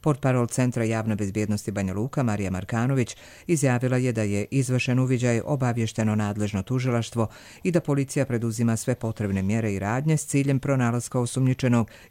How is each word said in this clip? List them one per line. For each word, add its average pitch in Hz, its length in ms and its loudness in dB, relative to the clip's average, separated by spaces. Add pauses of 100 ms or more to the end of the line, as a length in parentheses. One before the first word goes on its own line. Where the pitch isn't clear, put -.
Portparol 127 460 0
Centra 123 360 0
javne 110 320 0
bezbjednosti 104 560 -2
Banja 95 220 -2
Luka, 127 300 -2
Marija 104 280 0
Markanović, 117 680 -2 (300)
izjavila 127 500 2
je 127 140 0
da 113 100 0
je 101 300 0
izvršen 127 480 0
uviđaj, 123 460 2
obavješteno 117 680 0
nadležno 104 480 0
tužilaštvo 120 640 0 (360)
i 185 80 0
da 165 100 4
policija 139 440 0
preduzima 117 520 0
sve 123 180 -2
potrebne 98 480 -2
mjere 107 300 0
i 98 60 -2
radnje 135 380 0
s - 100 -4
ciljem 139 320 2
pronalaska 123 600 0
osumnjičenog 123 680 2 (220)